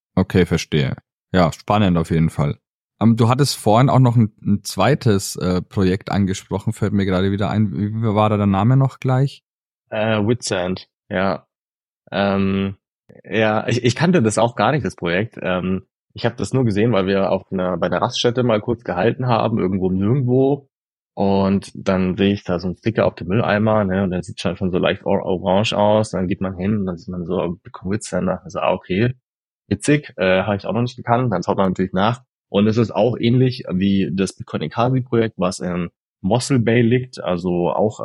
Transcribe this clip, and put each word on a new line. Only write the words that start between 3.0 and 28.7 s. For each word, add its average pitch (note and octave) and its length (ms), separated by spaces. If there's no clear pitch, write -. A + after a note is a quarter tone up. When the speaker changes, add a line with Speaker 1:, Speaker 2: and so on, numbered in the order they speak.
Speaker 1:
Ähm, A2+ 160
du A2+ 100
hattest C3 300
vorhin A2+ 320
auch B2 100
noch B2 160
ein, A2 160
ein G2+ 220
zweites, G#2 760
äh, F2+ 240
Projekt - 500
angesprochen, F#2+ 600
fällt G#2 220
mir G2 120
gerade F#2+ 260
wieder G2 180
ein. G#2 260
Wie, G#2 180
wie A2 220
war G#2+ 140
da G#2+ 80
der G2+ 80
Name G2+ 320
noch C3+ 220
gleich? C3 440
Speaker 2:
Äh, A2 360
Witsand, F#2 640
ja. F#2+ 380
Ähm, G2 640
ja, G#2+ 440
ich, A#2+ 160
ich B2 120
kannte E3+ 260
das A2 160
auch A#2 180
gar G#2+ 160
nicht, D3 140
das F#2 100
Projekt. F2+ 460
Ähm, F#2 460
ich - 120
hab A#2 120
das - 160
nur C3 100
gesehen, A2 300
weil F#2+ 140
wir F#2+ 240
auf F#2+ 200
einer, F#2 260
bei F2+ 100
einer F2+ 140
Raststätte B2 420
mal A2 180
kurz A#2 220
gehalten A#2 440
haben, A2+ 320
irgendwo F#2 300
im F#2 80
Nirgendwo. C3 720
Und G2 600
dann F#2 420
sehe G2 160
ich G#2 100
da F2 160
so F#2 80
einen F2 100
Sticker A2 280
auf F#2 100
dem - 120
Mülleimer, G#2 580
ne, F#2+ 180
und F#2 80
der F2+ 120
sieht - 180
schon, F2 160
schon F#2 140
so F2+ 60
leicht E2 280
or-, F#2+ 200
orange F#2+ 480
aus. G#2+ 380
Dann F#2 160
geht F#2+ 140
man F#2+ 140
hin G2 240
und G2 60
dann F2+ 120
sieht E2 120
man F2+ 160
so, F2 380
Bitcoin - 280
Witsand. F#2 380
Also, F2+ 300
ah, - 140